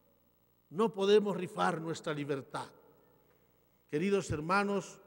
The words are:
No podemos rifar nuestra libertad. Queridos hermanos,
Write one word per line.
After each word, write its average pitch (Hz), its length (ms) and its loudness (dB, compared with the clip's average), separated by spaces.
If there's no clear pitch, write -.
No 202 240 0
podemos 202 420 4
rifar 180 460 0
nuestra 160 320 -6
libertad. 139 540 -6
Queridos 190 400 0
hermanos, 190 760 -2